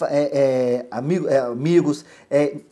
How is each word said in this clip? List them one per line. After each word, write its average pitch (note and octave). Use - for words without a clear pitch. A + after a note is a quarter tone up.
é, -
é, C3+
amigo, C#3+
é, C3+
amigos, D3
é, C#3+